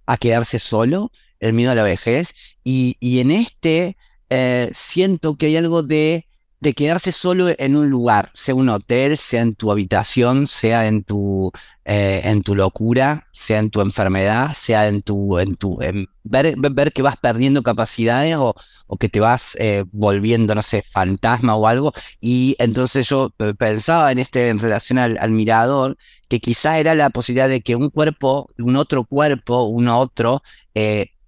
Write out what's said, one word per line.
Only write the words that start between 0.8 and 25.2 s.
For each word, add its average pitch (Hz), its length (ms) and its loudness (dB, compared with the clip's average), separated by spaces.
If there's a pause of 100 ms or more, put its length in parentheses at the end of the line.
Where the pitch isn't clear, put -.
el 113 140 -2
miedo 120 180 2
a 123 40 2
la 110 80 2
vejez, 113 500 -2 (300)
y, 131 360 0
y 123 200 0
en 127 120 2
este, 175 640 0 (320)
eh, 127 440 0
siento 170 640 -2
que 156 100 0
hay 156 100 2
algo 165 260 0
de, 156 440 -2 (320)
de 147 140 0
quedarse 170 380 -2
solo 180 360 0 (100)
en 135 180 0
un 147 140 2
lugar, 120 440 2
sea - 220 -4
un 131 140 2
hotel, 131 480 0
sea 117 240 -2
en 117 140 0
tu 107 160 -2
habitación, 120 760 0
sea 113 400 0
en 107 160 0
tu, 98 480 -2 (320)
eh, 98 400 0
en 104 180 2
tu 101 140 0
locura, 120 760 0
sea - 280 -2
en 107 100 0
tu 107 120 0
enfermedad, 101 760 0
sea 107 320 2
en 101 160 -2
tu, 101 360 -2
en 95 160 0
tu, 95 260 -6
en 98 260 -4 (160)
ver, 135 340 0
ver, 139 140 0
ver 139 220 0
que 135 100 -4
vas 139 140 0
perdiendo 131 440 2
capacidades 117 760 0
o, 123 180 0 (320)
o 98 100 -10
que 110 120 -2
te 107 100 -2
vas, 120 400 0
eh, 101 320 0
volviendo, 107 640 2
no 104 80 -2
sé, 101 180 -2
fantasma 110 720 0
o 110 120 2
algo. 131 260 0 (260)
Y 127 380 0
entonces 120 500 0
yo, 135 320 0
eh, 104 140 -2
pensaba 127 580 2
en 127 80 0
este, 123 300 0
en 110 100 0
relación 113 380 0
al, 120 220 0
al 110 120 -2